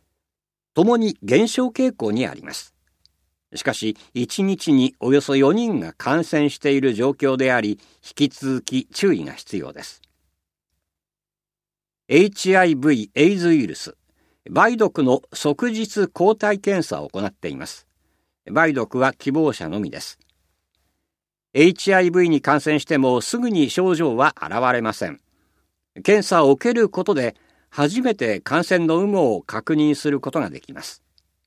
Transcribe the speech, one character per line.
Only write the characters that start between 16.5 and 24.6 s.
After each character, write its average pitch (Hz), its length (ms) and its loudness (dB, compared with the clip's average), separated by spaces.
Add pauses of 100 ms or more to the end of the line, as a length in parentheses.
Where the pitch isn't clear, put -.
検 196 260 -2
査 - 160 -8
を - 60 -12
行 - 120 -10
っ 196 120 -6
て - 160 -12
い - 80 -8
ま 131 100 -12
す。 - 220 -20 (580)
梅 156 260 0
毒 127 260 -4
は 131 160 2
希 - 180 -6
望 151 200 0
者 110 160 -10
の 104 120 -6
み 87 100 -6
で - 100 -14
す。 - 180 -16 (1300)
エ 147 140 6
イ 180 80 6
チ 196 180 -2
ア 185 80 4
イ 180 120 2
ブ 180 100 4
イ 175 60 4
に 151 120 4
感 143 200 2
染 151 180 0
し - 60 -4
て 156 140 0
も 127 220 2
す - 160 -6
ぐ 240 140 -2
に 160 200 2
症 180 260 0
状 147 200 -2
は 131 240 2
現 92 200 -4 (120)